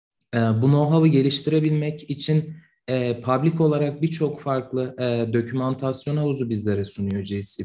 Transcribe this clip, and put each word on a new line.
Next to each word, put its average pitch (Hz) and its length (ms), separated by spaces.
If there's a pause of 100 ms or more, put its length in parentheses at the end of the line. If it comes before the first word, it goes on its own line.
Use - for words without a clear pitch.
(360)
E, - 20
bu 113 280
know-how'ı 151 420
geliştirebilmek 151 1040
için, 156 440 (340)
e, 123 340
public 147 380
olarak 147 420
birçok 160 400
farklı, 127 580
e, 117 340
dokümantasyon 131 840
havuzu 131 320
bizlere 101 360
sunuyor 98 380
G 101 180
C - 240